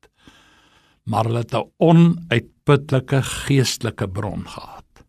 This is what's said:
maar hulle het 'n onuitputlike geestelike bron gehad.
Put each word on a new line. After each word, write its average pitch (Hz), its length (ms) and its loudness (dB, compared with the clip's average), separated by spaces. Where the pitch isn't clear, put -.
maar 110 220 -2
hulle 117 120 -2
het 120 160 -6
'n - 240 -6
onuitputlike 143 1400 2
geestelike - 840 -2
bron 92 380 -8
gehad. - 380 -18